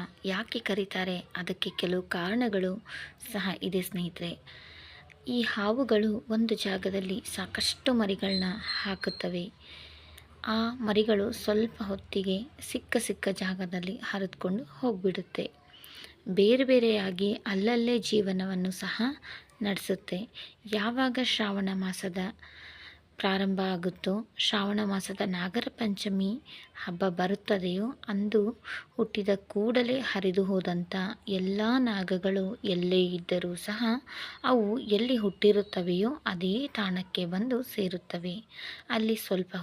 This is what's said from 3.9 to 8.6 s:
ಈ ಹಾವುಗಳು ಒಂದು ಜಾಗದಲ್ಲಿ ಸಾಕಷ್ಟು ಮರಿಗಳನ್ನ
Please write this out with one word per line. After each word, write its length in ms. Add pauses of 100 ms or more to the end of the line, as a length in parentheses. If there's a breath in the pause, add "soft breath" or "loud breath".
ಈ 40 (140)
ಹಾವುಗಳು 580 (240)
ಒಂದು 200 (100)
ಜಾಗದಲ್ಲಿ 520 (180)
ಸಾಕಷ್ಟು 560 (100)
ಮರಿಗಳನ್ನ 480 (320)